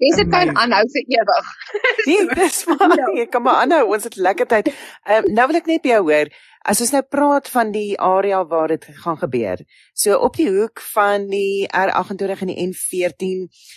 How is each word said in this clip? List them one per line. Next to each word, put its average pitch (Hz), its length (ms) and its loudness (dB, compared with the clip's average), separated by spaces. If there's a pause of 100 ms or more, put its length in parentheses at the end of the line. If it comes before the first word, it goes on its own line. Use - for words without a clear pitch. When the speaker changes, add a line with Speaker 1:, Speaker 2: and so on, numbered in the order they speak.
Speaker 1:
wens 294 120 4
dit 403 120 0
kan 415 120 2
Speaker 2:
Amazing. 320 180 2
Speaker 1:
aanhou 240 340 2
vir 285 120 -4 (120)
ewig. 196 300 2 (320)
<laughs> 453 300 0
Speaker 2:
Nee, 370 260 4
dis 349 320 0
maar, 349 300 4
Speaker 1:
Ja. 269 100 0 (100)
Speaker 2:
jy 233 100 -2
kan 240 160 -2
maar 220 200 2
aanhou, 294 180 4 (140)
ons 214 100 -4
het 233 120 -12
lekker 196 300 0
tyd. 220 220 2 (360)
Ehm, 208 280 2
nou 233 160 4
wil 311 80 0
ek 330 100 -2
net 320 160 0
by 285 60 0
jou 226 220 4
hoor, 151 180 2 (400)
as 202 120 0
ons 240 120 -2
nou 269 100 2
praat 285 460 0
van 220 240 -2
die 208 260 -4
area 190 480 2
waar 156 220 -2
dit 156 160 -4 (180)
gaan 165 160 -4
gebeur, 117 400 -4 (360)
so 202 260 0
op - 160 0
die 320 140 0
hoek 202 300 -2 (120)
van 202 380 0
die 196 360 -2
R 190 240 -2
agentwintig 190 520 -4
en 185 100 -6
die - 140 -6
N 185 100 -6
veertien, 185 720 -6 (280)